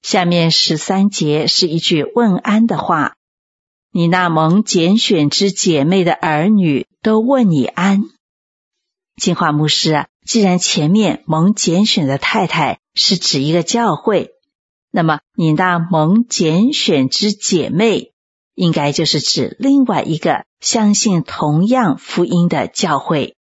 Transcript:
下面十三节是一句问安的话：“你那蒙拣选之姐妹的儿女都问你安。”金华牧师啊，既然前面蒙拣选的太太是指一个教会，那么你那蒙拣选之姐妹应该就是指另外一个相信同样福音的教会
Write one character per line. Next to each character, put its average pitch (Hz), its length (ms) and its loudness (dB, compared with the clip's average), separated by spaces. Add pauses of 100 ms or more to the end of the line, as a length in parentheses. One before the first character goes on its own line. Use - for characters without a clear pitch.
下 185 220 -2
面 170 260 2
十 - 260 0
三 196 320 0
节 151 380 -2
是 180 220 0
一 160 100 -2
句 160 260 0
问 220 320 0
安 220 300 0
的 202 100 -2
话 156 380 -2 (800)
：“你 170 160 0
那 180 200 2
蒙 160 360 2
拣 185 340 2
选 156 320 2
之 196 220 -2
姐 160 320 0
妹 185 200 2
的 165 80 0
儿 160 360 0
女 175 380 2 (140)
都 220 200 0
问 240 300 2
你 143 140 2
安。” 196 380 0 (1120)
金 180 180 -2
华 165 180 0
牧 151 160 0
师 156 240 0
啊， 147 140 -2 (200)
既 226 160 0
然 180 160 2
前 185 320 -2
面 196 360 0
蒙 165 280 2
拣 185 320 0
选 175 200 0
的 135 120 -2
太 - 280 -2
太 156 340 -4 (140)
是 - 220 0
指 151 240 -2
一 147 120 0
个 170 100 0
教 220 340 -2
会， 190 360 -2 (580)
那 175 120 -2
么 160 180 0 (140)
你 160 180 0
那 180 260 0
蒙 170 500 2
拣 185 460 0
选 139 340 0
之 208 240 -2
姐 170 380 -2
妹 202 420 0 (420)
应 170 180 0
该 147 200 -2
就 160 140 -2
是 151 140 0
指 - 380 -4
另 277 260 2
外 202 180 0
一 165 160 -4
个 - 260 -2 (160)
相 208 340 2
信 185 280 0
同 156 440 0
样 233 320 0
福 - 260 -4
音 175 240 2
的 151 200 -2
教 156 300 -2
会 143 440 -4